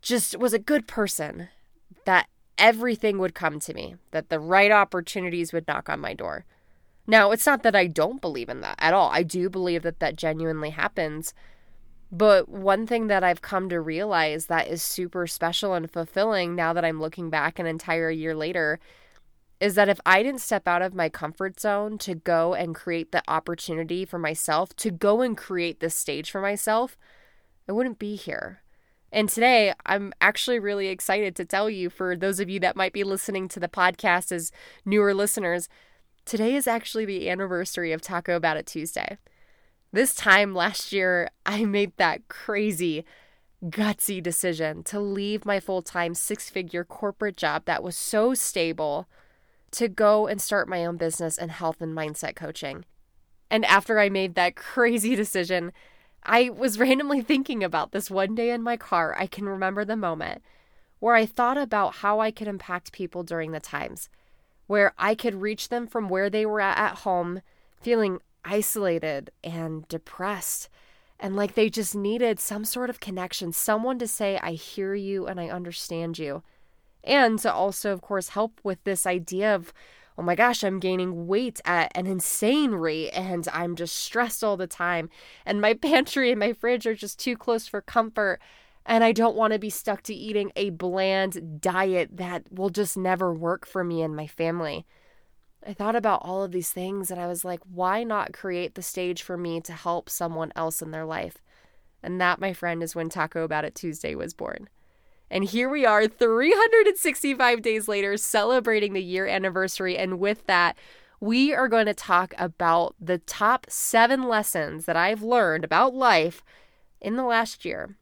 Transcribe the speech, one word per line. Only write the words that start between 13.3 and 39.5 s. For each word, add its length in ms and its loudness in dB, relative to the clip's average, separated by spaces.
come 260 -2
to 120 0
realize 680 0
that 220 0
is 140 -4
super 440 -4
special 480 -2
and 160 -4
fulfilling 640 0
now 180 2
that 120 2
I'm 160 0
looking 280 -6
back 300 0
an 80 -2
entire 440 -2
year 240 -4
later 440 0
is 140 2
that 160 6
if 160 2
I 160 8
didn't 180 -2
step 260 -2
out 140 4
of 140 -2
my 160 0
comfort 500 -8
zone 380 -2
to 160 -6
go 400 2
and 200 -4
create 380 -6
the 160 0
opportunity 800 -4
for 120 -8
myself, 580 -2
to 140 -2
go 300 4
and 160 0
create 440 -4
this 140 -2
stage 360 -6
for 100 -6
myself, 560 0
I 40 -4
wouldn't 260 0
be 180 -6
here. 460 -10
And 160 2
today, 460 6
I'm 360 -2
actually 380 2
really 300 -2
excited 480 -2
to 80 -6
tell 240 0
you, 220 -4
for 260 -4
those 240 -2
of 80 -2
you 120 -4
that 160 2
might 180 0
be 100 -2
listening 440 -4
to 120 -10
the 80 -4
podcast 640 2
as 180 -6
newer 260 4
listeners, 560 0
today 300 0
is 120 0
actually 380 -2
the 240 -4
anniversary 640 -2
of 80 -4
Taco 360 -2
About 200 0
It 100 -8
Tuesday. 520 -8